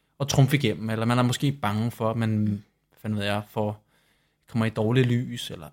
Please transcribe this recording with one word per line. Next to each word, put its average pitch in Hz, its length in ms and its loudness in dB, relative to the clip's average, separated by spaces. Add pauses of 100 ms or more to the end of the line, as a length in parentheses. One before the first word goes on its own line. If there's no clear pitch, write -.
(200)
at 139 80 -4
trumfe 139 300 4
igennem, 110 320 -2
eller 110 160 -2
man 120 140 2
er 123 40 4
måske 123 280 0
bange 110 400 -2
for, 113 200 -2
at 113 60 -2
man, 110 280 0
hvad - 560 -6
fanden 107 180 -4
ved 101 60 -2
jeg, 101 240 0
får 107 360 -4 (640)
kommer 113 160 0
i 113 40 0
dårligt 120 380 2
lys, 120 440 -2
eller 92 220 -14